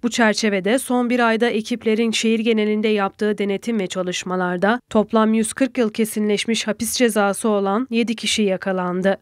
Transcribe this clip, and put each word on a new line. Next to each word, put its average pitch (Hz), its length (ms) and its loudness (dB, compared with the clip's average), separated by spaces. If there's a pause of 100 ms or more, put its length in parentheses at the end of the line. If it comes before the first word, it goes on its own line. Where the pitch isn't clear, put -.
Bu 233 60 0
çerçevede 208 680 0
son 247 320 -2
bir 240 180 2
ayda 226 180 2
ekiplerin 226 640 0
şehir 226 280 0
genelinde 214 500 0
yaptığı 208 500 0
denetim 202 420 -2
ve 190 60 -2
çalışmalarda 185 920 -2 (100)
toplam 220 440 2
yüz 220 180 0
kırk 262 260 -2
yıl 220 140 2
kesinleşmiş 214 720 -2
hapis 220 300 -4
cezası 208 520 2
olan 208 420 0
yedi 233 260 0
kişi 220 260 -2
yakalandı. 185 800 0